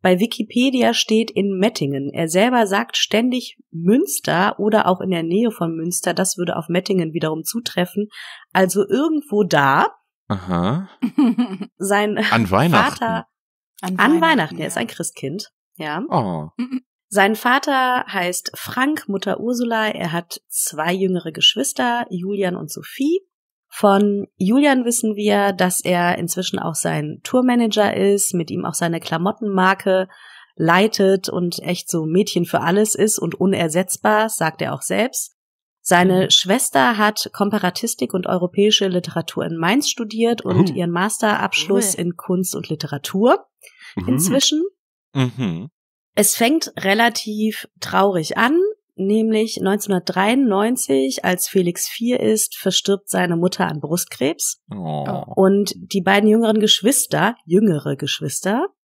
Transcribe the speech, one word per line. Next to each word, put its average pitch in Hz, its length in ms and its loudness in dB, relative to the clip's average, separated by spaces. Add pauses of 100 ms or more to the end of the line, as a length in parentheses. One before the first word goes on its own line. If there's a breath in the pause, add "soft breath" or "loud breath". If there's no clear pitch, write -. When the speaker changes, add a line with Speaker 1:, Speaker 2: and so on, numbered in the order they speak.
Speaker 1:
Bei 185 180 4
Wikipedia 233 720 2
steht 220 380 2
in 196 260 0
Mettingen. 143 540 -2
Er 165 160 -4
selber 220 400 2
sagt 202 300 -2
ständig 247 600 0 (140)
Münster 185 880 0
oder 208 280 2
auch 185 120 2
in 185 120 -2
der 170 120 0
Nähe 208 280 0
von 165 240 -4
Münster. 170 380 -4
Das 185 240 -2
würde 175 200 -2
auf 170 100 -8
Mettingen 175 460 0
wiederum 160 300 -2
zutreffen. 208 680 -4 (420 loud breath)
Also 190 360 2
irgendwo 285 560 0
da. 147 440 4 (400)
Speaker 2:
Aha. 92 640 -2 (120)
Speaker 3:
<laughs> 226 760 0
Speaker 1:
Sein 208 400 0
Speaker 2:
An 117 340 2
Weihnachten. 170 480 4
Speaker 1:
Vater, 226 280 -4 (540)
Speaker 3:
An 185 160 -4
Speaker 1:
an - 20 -6
Speaker 3:
Weihnachten, 302 220 4
Speaker 1:
Weihnachten. 220 380 2
Er 151 80 -4
ist - 80 -6
Speaker 3:
ja. - 60 -2
Speaker 1:
ein 233 60 -4
Christkind. - 640 -8 (260)
Ja. 156 320 -6
Speaker 2:
Oh. 151 480 -2
Speaker 3:
Mhm. 254 240 -6 (260)
Speaker 1:
Sein 202 280 2
Vater 254 760 0
heißt 180 440 -4
Frank, 285 520 -2
Mutter 196 320 -4
Ursula. 233 500 -2
Er 175 220 -4
hat 170 380 -6
zwei 156 440 -4
jüngere 185 380 -2
Geschwister, 240 800 -2
Julian 185 480 -4
und 156 140 -10
Sophie. 330 500 -2 (480)
Von 202 680 2
Julian 254 500 2
wissen 220 300 -2
wir, 202 360 2
dass 185 320 0
er 175 360 0
inzwischen 180 400 -4
auch 165 160 -6
sein 156 480 -4
Tourmanager 240 720 2
ist, 196 400 2
mit 165 160 -2
ihm - 140 -4
auch - 100 -6
seine 165 240 -2
Klamottenmarke 190 1080 0 (480 loud breath)
leitet 190 720 2
und 175 300 -4
echt - 300 -6
so 165 160 -2
Mädchen 175 400 0
für 165 160 -2
alles 196 340 2
ist 214 240 2
und 170 160 -4
unersetzbar, 185 920 0
sagt 160 320 -4
er 135 120 -4
auch 139 100 -10
selbst. 208 520 -4 (460)
Seine 185 440 4
Speaker 2:
Mhm. - 40 -8
Speaker 1:
Schwester 233 720 2
hat 214 340 0
Komparatistik 208 800 -2
und 180 140 -2
europäische 196 600 2
Literatur - 580 -4
in 165 120 -6
Mainz 196 320 0
studiert 226 540 -2
und 185 280 4
Speaker 2:
Oh. - 20 -6
Speaker 1:
ihren 175 180 -2
Masterabschluss 202 1040 0
Speaker 3:
Cool. - 100 -8
Speaker 1:
in 175 100 -4
Kunst 185 400 -4
und - 140 -10
Literatur 190 760 0 (500 loud breath)
Speaker 4:
Mhm. 92 120 -6
Speaker 1:
inzwischen. 190 560 2 (520)
Speaker 2:
Mhm. 120 540 -2 (460)
Speaker 1:
Es 208 200 2
fängt 277 420 0
relativ 214 880 -2 (120)
traurig 185 580 0
an, 277 180 2 (400)
nämlich 214 640 0
neunzehnhundertdreiundneunzig, 214 1700 0
als 185 220 0
Felix 175 400 0
vier 240 320 -2
ist, 220 360 0
verstirbt - 540 -2
seine 180 260 0
Mutter 180 320 0
an 151 120 -6
Brustkrebs. 175 840 -4 (100)
Speaker 2:
Oh. 73 520 -6 (120)
Speaker 1:
Und 196 400 4
die 185 260 -4
beiden 202 280 4
jüngeren 220 300 4
Geschwister, 208 760 2 (100)
jüngere 160 500 2
Geschwister 185 720 -4 (160)